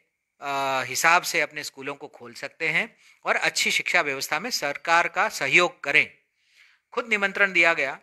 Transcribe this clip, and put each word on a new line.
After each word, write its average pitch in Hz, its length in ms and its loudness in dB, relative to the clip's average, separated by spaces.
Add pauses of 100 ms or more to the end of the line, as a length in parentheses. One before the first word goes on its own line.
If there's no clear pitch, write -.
(420)
अ, 139 440 -2
हिसाब 165 360 2
से 170 200 -2
अपने 151 220 -6
स्कूलों 135 320 -12
को 143 120 -16
खोल 120 260 -20
सकते 147 340 -8
हैं 175 300 -2 (280)
और 208 100 2
अच्छी - 360 0
शिक्षा - 300 0
व्यवस्था 143 380 -4
में 226 100 -8
सरकार 170 580 0
का 190 220 0
सहयोग 165 540 2
करें। 139 340 2 (720)
खुद 247 160 -6
निमंत्रण 196 440 0
दिया 170 220 4
गया, 147 300 -4